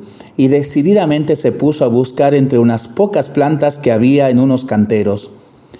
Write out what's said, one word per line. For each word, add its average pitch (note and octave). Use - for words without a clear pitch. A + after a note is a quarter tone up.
y C3
decididamente D3
se A#2+
puso D3
a -
buscar C3
entre C3+
unas A#2
pocas G3
plantas D3
que A#2+
había C3
en B2
unos C3
canteros. G#2